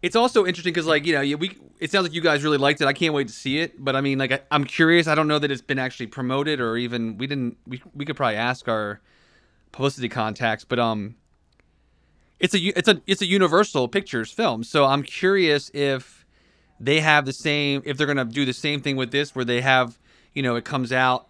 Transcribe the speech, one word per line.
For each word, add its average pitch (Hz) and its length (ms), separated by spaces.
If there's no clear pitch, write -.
it's 180 140
also 233 280
interesting 175 300
'cause, 170 100
like, 151 220
you 170 60
know, 143 80
you, 143 180
we, 185 180
it 160 140
sounds 196 100
like 170 100
you 170 80
guys 151 220
really 151 160
liked 139 220
it. 151 80
I 143 40
can't 156 220
wait 143 140
to - 40
see 139 280
it, 165 220
but, 135 120
I 135 60
mean, 139 180
like, 131 140
I, 135 80
I'm 147 140
curious. 165 420
I 160 80
don't 156 140
know 151 100
that 143 140
it's 127 100
been 135 160
actually 127 300
promoted 139 520
or 117 160
even, 117 420
we 135 100
didn't, 131 280
we, 127 120
we 143 100
could 147 120
probably 120 200
ask 120 320
our 107 320
publicity 135 380
contacts, 110 560
but, 120 160
um, 110 340
it's - 140
a 202 40
U-, 185 160
it's 180 140
a, 190 180
it's 196 160
a 196 40
Universal 175 640
Pictures 117 440
film, 117 320
so 143 220
I'm 135 180
curious 180 680
if 139 540
they 139 180
have 151 260
the 135 80
same, 143 520
if 143 120
they're 143 120
gonna 139 160
do 120 200
the 127 80
same 147 280
thing 139 160
with 127 160
this, 143 240
where 127 80
they 120 160
have, 127 360
you 139 80
know, 123 140
it 120 80
comes 131 280
out 127 380